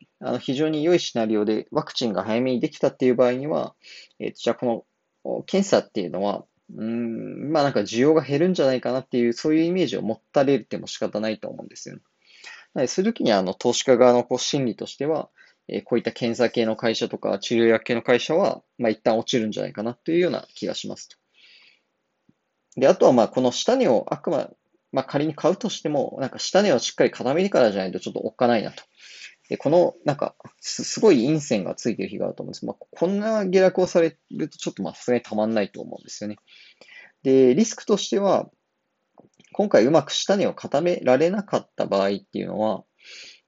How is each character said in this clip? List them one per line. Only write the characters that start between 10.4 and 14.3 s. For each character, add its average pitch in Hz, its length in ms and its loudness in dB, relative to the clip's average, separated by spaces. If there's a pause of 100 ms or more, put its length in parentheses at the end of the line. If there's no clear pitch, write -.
れ 135 160 2
て - 180 -10
も - 80 -14
仕 - 140 -12
方 107 200 -4
な 110 100 -4
い 107 80 -6
と - 100 -12
思 - 140 -14
う - 40 -16
ん - 20 -18
で - 80 -20
す - 120 -18
よ 98 80 -16
ね。 - 60 -20 (720)
な 156 60 -2
の 127 60 0
で、 - 20 0
そ - 140 -2
う - 20 0
い 220 40 0
う 233 40 0
時 247 120 -4
に 120 80 2
あ 98 100 4
の、 92 120 -4
投 120 180 0
資 - 120 -4
家 127 120 6
側 123 160 8
の 123 120 2
こ 127 100 -6